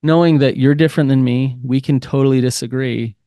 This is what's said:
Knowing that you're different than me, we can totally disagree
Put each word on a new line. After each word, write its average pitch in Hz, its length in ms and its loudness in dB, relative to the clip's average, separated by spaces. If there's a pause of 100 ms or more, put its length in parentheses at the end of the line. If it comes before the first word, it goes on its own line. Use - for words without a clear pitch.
Knowing 160 360 4
that 135 180 2
you're 135 180 4
different 151 340 0
than 131 160 2
me, 127 400 -2
we 131 160 -2
can 139 180 0
totally 135 420 0
disagree 120 760 -6 (100)